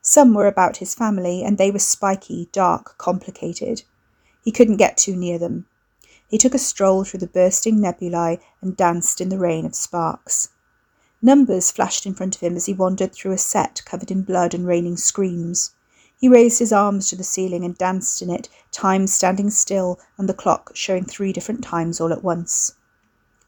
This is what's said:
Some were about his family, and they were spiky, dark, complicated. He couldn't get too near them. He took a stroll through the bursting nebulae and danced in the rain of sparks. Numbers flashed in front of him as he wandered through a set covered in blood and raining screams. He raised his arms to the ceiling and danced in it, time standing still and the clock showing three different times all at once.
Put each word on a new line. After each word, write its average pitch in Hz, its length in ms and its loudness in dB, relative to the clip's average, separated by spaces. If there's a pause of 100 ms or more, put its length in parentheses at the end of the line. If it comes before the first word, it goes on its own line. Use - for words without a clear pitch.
Some 262 320 6
were 202 140 4
about 196 300 2
his - 180 -10
family, 185 480 -2
and 202 140 0
they 196 140 4
were 202 80 -4
spiky, 190 720 -4
dark, 180 460 0
complicated. - 840 -6 (600)
He 220 80 -2
couldn't 220 260 4
get 202 200 2
too 190 180 0
near 175 220 -4
them. 170 280 -6 (640)
He 214 100 -2
took 254 160 2
a 269 60 0
stroll 190 440 2
through 190 180 -8
the 180 60 -6
bursting 185 540 2
nebulae 170 580 -2 (220)
and 185 160 -6
danced 175 440 0
in 185 80 -4
the 190 100 -4
rain 165 260 -2
of 165 100 -8
sparks. - 760 -6 (720)
Numbers 233 500 4
flashed - 340 -4
in 190 80 -6
front 190 220 -6
of - 60 -14
him 175 140 -2
as 170 100 -4
he 202 80 -4
wandered 190 400 -2
through 190 200 -6
a 185 40 -2
set - 480 -2
covered - 260 -10
in 190 100 -2
blood 180 320 0
and 175 120 -4
raining 175 320 0
screams. 175 760 -4 (460)
He 254 120 4
raised 233 300 8
his 226 140 2
arms 202 360 2
to - 60 -8
the 185 80 -12
ceiling 180 400 -4
and 175 140 -8
danced 185 440 -4
in 180 80 -6
it, - 200 -6 (220)
time 190 360 2
standing 196 420 0
still 185 500 -2 (180)
and 190 120 -2
the 185 40 -2
clock - 420 -2
showing 185 300 -4
three 196 280 -6
different - 300 -8
times 170 360 -4
all 165 120 0
at - 120 -4
once. 170 520 -4 (720)